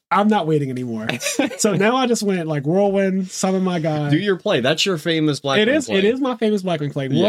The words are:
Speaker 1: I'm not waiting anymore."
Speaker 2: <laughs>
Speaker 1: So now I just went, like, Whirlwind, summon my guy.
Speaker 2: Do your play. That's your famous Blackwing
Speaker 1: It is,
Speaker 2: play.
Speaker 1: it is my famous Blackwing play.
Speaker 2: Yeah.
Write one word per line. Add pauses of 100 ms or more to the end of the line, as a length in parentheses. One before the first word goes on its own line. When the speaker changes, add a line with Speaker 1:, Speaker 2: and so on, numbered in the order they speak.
(120)
Speaker 1:
I'm
not
waiting
anymore."
Speaker 2:
<laughs> (400)
Speaker 1:
So
now
I
just
went,
like,
Whirlwind,
summon
my
guy.
Speaker 2:
Do
your
play.
That's
your
famous
Blackwing
Speaker 1:
It
is,
Speaker 2:
play.
Speaker 1:
it
is
my
famous
Blackwing
play.
Speaker 2:
Yeah.